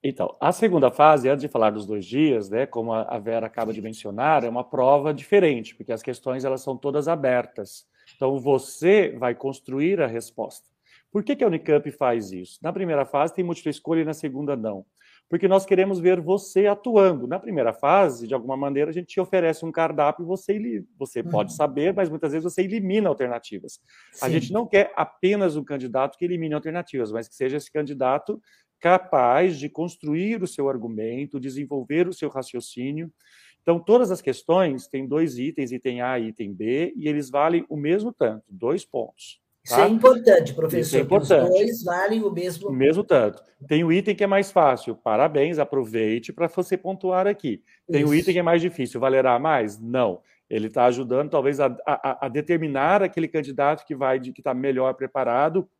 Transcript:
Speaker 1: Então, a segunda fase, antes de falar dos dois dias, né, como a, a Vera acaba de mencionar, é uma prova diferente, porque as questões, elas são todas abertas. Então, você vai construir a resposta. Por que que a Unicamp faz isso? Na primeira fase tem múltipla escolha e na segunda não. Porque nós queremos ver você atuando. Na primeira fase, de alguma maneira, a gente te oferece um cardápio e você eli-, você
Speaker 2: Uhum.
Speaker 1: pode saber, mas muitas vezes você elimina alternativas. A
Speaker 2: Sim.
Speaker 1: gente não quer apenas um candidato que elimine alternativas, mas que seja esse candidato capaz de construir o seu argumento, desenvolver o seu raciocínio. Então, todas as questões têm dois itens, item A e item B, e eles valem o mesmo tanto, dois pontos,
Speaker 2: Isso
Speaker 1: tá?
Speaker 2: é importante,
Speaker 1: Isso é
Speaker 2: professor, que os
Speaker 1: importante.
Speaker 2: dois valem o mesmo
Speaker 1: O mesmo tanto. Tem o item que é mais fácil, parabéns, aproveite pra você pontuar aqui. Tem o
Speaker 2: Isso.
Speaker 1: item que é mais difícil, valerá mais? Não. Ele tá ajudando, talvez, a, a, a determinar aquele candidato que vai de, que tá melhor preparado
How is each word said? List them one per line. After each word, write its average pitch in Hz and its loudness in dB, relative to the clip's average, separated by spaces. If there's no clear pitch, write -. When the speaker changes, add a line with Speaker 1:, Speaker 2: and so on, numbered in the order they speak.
Speaker 1:
Então, 131 -4
a 151 2
segunda 170 4
fase, 147 4
antes 139 0
de 151 -8
falar 110 2
dos 104 -6
dois 104 -6
dias, 117 0
né, 117 -2
como 117 -6
a, 110 -2
a 120 -6
Vera 113 -4
acaba 110 -6
de 107 -6
mencionar, 113 -2
é 120 -4
uma 120 -6
prova 139 2
diferente, 143 0
porque - -10
as 110 -6
questões, 127 -8
elas 131 -2
são 135 -6
todas 143 -2
abertas. 127 -2
Então, 135 0
você 143 2
vai 120 -2
construir 139 -2
a 135 2
resposta. 117 -8
Por 208 -2
que 285 -2
que 277 -2
a 226 4
Unicamp 151 0
faz 117 -2
isso? 92 -14
Na 165 -6
primeira 165 -2
fase 151 -2
tem 185 -2
múltipla 170 -6
escolha 160 -2
e 151 0
na 156 -6
segunda 143 -6
não. 107 -8
Porque 175 0
nós 190 4
queremos 190 2
ver 180 4
você 190 0
atuando. 196 4
Na 160 -4
primeira 139 0
fase, 139 2
de 120 -4
alguma 131 -4
maneira, 139 -2
a 160 -10
gente 175 -8
te - -4
oferece 170 0
um 165 -8
cardápio 160 0
e - -8
você 190 -4
eli-, 214 -6
você 131 -8
Speaker 2:
Uhum. 165 -6
Speaker 1:
pode 175 -2
saber, 151 0
mas 180 -2
muitas 151 -4
vezes 156 -4
você 180 -2
elimina 196 0
alternativas. 120 -6
A 131 -2
Speaker 2:
Sim. 131 0
Speaker 1:
gente 160 0
não 220 -2
quer 202 2
apenas 185 0
um 151 -4
candidato 135 -4
que 175 -4
elimine 165 -4
alternativas, 151 -6
mas 113 -6
que - -20
seja 131 -4
esse - -10
candidato 147 -4
capaz 170 2
de 147 -8
construir 175 -4
o 180 -6
seu 139 -4
argumento, 120 -6
desenvolver 139 -4
o 185 -8
seu 151 -6
raciocínio. 135 -8
Então, 170 2
todas 214 4
as 175 -4
questões 147 0
têm 135 -8
dois 143 -2
itens, 135 -4
item 123 -6
A 127 -2
e 113 -4
item 107 -10
B, 120 -2
e 151 -6
eles 147 -2
valem 160 2
o 151 -8
mesmo 190 -2
tanto, 110 -2
dois 117 -4
pontos, - -10
Speaker 2:
Isso 120 -2
Speaker 1:
tá? 147 8
Speaker 2:
é - 4
importante, 226 8
Speaker 1:
Isso - -6
é - -8
Speaker 2:
professor, 160 0
que 135 2
os 131 2
Speaker 1:
importante. 175 4
Speaker 2:
dois 214 2
valem 196 0
o 196 0
mesmo 180 -6
Speaker 1:
O 143 -4
mesmo 147 4
tanto. 117 2
Tem 156 2
o 165 2
item 196 2
que 208 0
é 196 0
mais 196 2
fácil, 127 2
parabéns, 143 2
aproveite 117 -2
pra 165 -2
você 180 -4
pontuar 185 -2
aqui. 170 -4
Tem 147 2
o 151 2
Speaker 2:
Isso. 147 4
Speaker 1:
item 175 2
que 175 2
é 175 0
mais 170 4
difícil, 135 -4
valerá 131 4
mais? 120 0
Não. 113 -2
Ele 110 -2
tá 123 2
ajudando, 127 0
talvez, 139 0
a, 139 2
a, 139 -2
a - -4
determinar 156 0
aquele 175 -4
candidato 143 -2
que - -8
vai 131 0
de, 127 -10
que - -20
tá 131 -2
melhor 131 0
preparado 135 -2